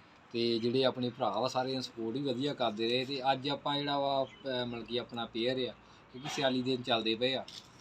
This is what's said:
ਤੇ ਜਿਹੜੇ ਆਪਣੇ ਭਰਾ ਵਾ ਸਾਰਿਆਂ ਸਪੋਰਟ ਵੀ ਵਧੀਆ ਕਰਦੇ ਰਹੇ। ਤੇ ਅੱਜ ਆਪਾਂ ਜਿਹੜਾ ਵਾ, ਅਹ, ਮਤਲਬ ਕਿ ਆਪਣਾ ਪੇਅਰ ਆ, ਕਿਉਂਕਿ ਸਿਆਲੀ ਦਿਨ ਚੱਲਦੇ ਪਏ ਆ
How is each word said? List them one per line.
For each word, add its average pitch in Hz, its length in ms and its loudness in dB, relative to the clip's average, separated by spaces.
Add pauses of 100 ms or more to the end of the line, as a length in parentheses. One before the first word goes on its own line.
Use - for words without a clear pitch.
(340)
ਤੇ 117 260 2
ਜਿਹੜੇ 120 260 2
ਆਪਣੇ 123 240 2
ਭਰਾ 110 300 0
ਵਾ 127 80 2
ਸਾਰਿਆਂ 127 340 0
ਸਪੋਰਟ 113 360 -4
ਵੀ 143 60 -2
ਵਧੀਆ 135 300 0
ਕਰਦੇ 113 360 0
ਰਹੇ। 127 160 2
ਤੇ 135 160 -6 (100)
ਅੱਜ 135 180 0
ਆਪਾਂ 143 280 0
ਜਿਹੜਾ 143 220 0
ਵਾ, 139 240 2
ਅਹ, 127 420 -2
ਮਤਲਬ 117 200 -6
ਕਿ 117 140 -2
ਆਪਣਾ 117 260 -6
ਪੇਅਰ 117 300 0
ਆ, 123 180 -2 (400)
ਕਿਉਂਕਿ 135 160 -8
ਸਿਆਲੀ 131 320 2
ਦਿਨ 123 200 0
ਚੱਲਦੇ 113 340 2
ਪਏ 127 180 0
ਆ 113 120 -4 (360)